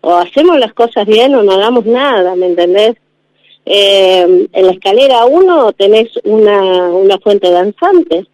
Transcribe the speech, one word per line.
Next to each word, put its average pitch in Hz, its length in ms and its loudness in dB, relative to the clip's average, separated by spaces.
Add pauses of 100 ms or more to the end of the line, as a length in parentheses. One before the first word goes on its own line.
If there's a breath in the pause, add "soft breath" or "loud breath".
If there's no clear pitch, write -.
O 170 120 -2
hacemos 285 440 0
las 220 160 -4
cosas 233 320 -2
bien 233 280 2
o 240 80 2
no 196 100 2
hagamos 214 340 -2
nada, 226 500 -2
¿me 180 100 -2
entendés? 180 500 0 (680 soft breath)
Eh, 190 880 0
en 190 140 0
la 185 60 2
escalera 233 520 0
uno 302 480 2
tenés 214 380 0 (140)
una, 196 680 0
una 190 280 0
fuente 196 320 0
danzante. 330 840 -2